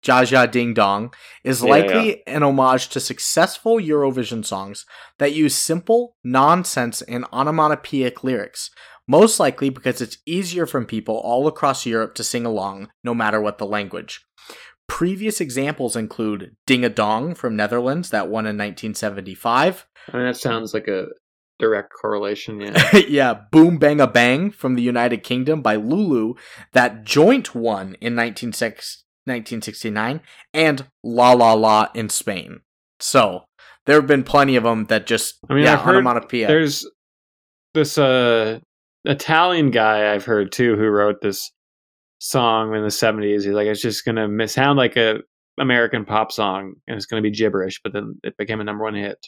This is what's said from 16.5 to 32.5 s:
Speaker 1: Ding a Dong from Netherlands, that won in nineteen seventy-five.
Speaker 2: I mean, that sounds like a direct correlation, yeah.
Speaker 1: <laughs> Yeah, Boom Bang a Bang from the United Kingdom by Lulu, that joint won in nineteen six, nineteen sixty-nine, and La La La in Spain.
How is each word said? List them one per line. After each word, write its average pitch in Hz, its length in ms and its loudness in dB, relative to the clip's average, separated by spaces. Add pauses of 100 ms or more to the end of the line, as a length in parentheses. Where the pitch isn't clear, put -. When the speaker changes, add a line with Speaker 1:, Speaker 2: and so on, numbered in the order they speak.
Speaker 1:
Ding 123 160 2
a 120 60 2
Dong 110 440 -2
from 117 220 -6
Netherlands, 123 540 -2
that 101 180 -4
won 110 180 -4
in 104 120 -6
nineteen 104 360 -8
seventy-five. 113 920 -2 (260)
Speaker 2:
I 123 60 -6
mean, 123 80 -2
that 123 100 -2
sounds 113 380 -6
like 110 160 -4
a 95 160 -4 (540)
direct 107 340 0
correlation, 104 680 -6
yeah. 104 380 4
Speaker 1:
<laughs> 185 100 6
Yeah, 139 260 2 (180)
Boom 165 260 8
Bang 147 240 4
a 131 60 6
Bang 131 440 2
from 127 240 -2
the 123 60 0
United 120 420 0
Kingdom 131 380 -2
by 110 160 2
Lulu, 123 560 0 (400)
that 113 320 0
joint 190 500 4
won 101 460 -4
in 120 140 -4
nineteen 117 360 -4
six, - 540 -8 (200)
nineteen 117 360 -8
sixty-nine, 113 580 -6 (340)
and 151 340 2 (180)
La 123 260 6
La 120 220 8
La 107 420 4
in 110 140 -6
Spain. - 500 -8 (400)